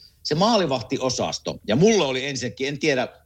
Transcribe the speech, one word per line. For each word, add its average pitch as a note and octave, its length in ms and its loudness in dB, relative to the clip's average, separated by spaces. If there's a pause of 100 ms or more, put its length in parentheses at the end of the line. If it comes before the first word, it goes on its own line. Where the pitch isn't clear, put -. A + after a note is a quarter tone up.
(240)
se D3+ 120 -2
maalivahtiosasto. C3 1300 0
Ja G2+ 80 2
mulla F#3+ 300 6
oli C3 200 -4
ensinnäkin, C3 420 -6
en C#3+ 120 -6
tiedä, C3 280 0 (180)